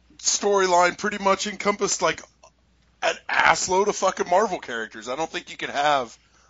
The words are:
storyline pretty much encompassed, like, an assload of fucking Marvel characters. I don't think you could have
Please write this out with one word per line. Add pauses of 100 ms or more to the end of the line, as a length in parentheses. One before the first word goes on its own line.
(180)
storyline
pretty
much
encompassed,
like, (800)
an (140)
assload
of
fucking
Marvel
characters.
I
don't
think
you
could
have (320)